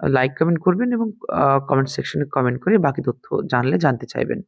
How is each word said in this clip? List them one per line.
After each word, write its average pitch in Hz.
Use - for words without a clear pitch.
লাইক, 131
কমেন্ট 165
করবেন 202
এবং, 226
আহ, 139
কমেন্ট 139
সেকশনে 147
কমেন্ট 127
করে 214
বাকি 139
তথ্য -
জানলে 131
জানতে 139
চাইবেন। -